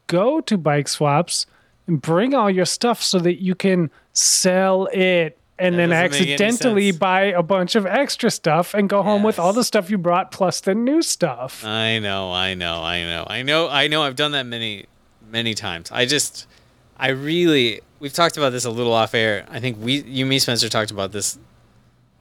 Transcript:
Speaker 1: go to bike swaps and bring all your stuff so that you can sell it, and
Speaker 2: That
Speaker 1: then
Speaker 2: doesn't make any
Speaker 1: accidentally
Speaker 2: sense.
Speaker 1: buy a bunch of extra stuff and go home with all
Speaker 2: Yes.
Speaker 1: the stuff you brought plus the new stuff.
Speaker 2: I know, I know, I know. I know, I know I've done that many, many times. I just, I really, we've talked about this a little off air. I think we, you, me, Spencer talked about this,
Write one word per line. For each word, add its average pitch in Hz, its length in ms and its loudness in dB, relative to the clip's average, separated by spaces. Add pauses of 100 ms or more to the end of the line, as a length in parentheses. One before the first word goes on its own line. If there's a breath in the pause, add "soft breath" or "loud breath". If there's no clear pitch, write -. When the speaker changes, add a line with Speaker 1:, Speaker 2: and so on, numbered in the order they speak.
Speaker 1:
go 240 360 2
to 220 140 -2
bike 147 300 0
swaps 147 600 0 (420 soft breath)
and 160 120 0
bring 190 340 0
all 220 140 2
your 185 180 2
stuff - 360 -2
so - 160 0
that 175 240 0
you 185 140 -2
can 180 340 2 (220 soft breath)
sell 190 800 2
it, 180 460 2 (200)
and 180 160 0
Speaker 2:
That 175 40 2
Speaker 1:
then 170 120 4
Speaker 2:
doesn't 170 220 4
make - 100 0
any 143 100 2 (160)
Speaker 1:
accidentally 214 420 2
Speaker 2:
sense. 170 80 -2
Speaker 1:
buy 190 260 2
a 180 180 2
bunch 180 320 0
of 214 120 2
extra 233 440 0
stuff 165 440 0
and 202 140 2
go 202 140 2
home 208 200 2
with 214 160 2
all 175 100 2
Speaker 2:
Yes. 202 80 2
Speaker 1:
the 247 80 2
stuff 196 260 0
you 214 80 0
brought 175 320 0
plus - 300 -2
the 196 140 0
new 262 280 2
stuff. 127 600 -4
Speaker 2:
I 110 340 0
know, 98 340 -4
I 92 220 -2
know, 85 280 -4
I 85 200 -4
know. 85 260 -6
I 113 140 -6
know, 156 260 0
I 139 200 0
know 156 140 0
I've 135 140 -2
done 147 160 -2
that 135 140 -4
many, 113 400 -8 (440)
many 113 240 -4
times. 87 380 -10
I 123 140 0
just, - 400 -4 (500 soft breath)
I 131 120 -2
really, 143 720 0 (200)
we've 139 120 -12
talked 170 240 0
about 143 140 2
this 123 140 -6
a 123 60 -4
little 120 220 0
off 113 220 2
air. 110 360 0
I - 100 -10
think 120 200 -6
we, 131 220 -2
you, 131 240 -6
me, 135 120 0
Spencer 117 300 0
talked 107 220 -2
about 98 220 -6
this, 101 260 -6 (840)